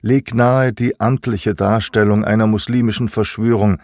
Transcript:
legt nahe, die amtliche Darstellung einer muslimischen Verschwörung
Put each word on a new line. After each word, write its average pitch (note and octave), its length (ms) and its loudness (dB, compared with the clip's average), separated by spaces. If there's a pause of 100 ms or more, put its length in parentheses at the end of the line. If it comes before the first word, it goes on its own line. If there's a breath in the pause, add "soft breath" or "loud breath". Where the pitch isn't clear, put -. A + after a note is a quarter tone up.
legt B2 340 -2
nahe, B2 380 2
die A#2+ 280 -4
amtliche A2 540 -2
Darstellung G#2 680 2
einer A2 220 2
muslimischen A#2 600 0
Verschwörung G#2+ 760 0